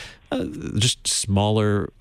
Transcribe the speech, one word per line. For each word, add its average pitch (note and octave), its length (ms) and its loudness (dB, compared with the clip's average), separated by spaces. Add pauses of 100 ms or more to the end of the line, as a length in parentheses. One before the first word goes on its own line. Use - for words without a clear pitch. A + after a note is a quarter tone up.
(320)
uh, C4+ 140 -2 (300)
just A#2 320 0
smaller, G#2 920 2